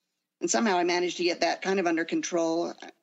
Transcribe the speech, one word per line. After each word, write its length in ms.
And 80
somehow 280
I 60
managed 340
to 60
get 180
that 200
kind 180
of 60
under 200
control. 680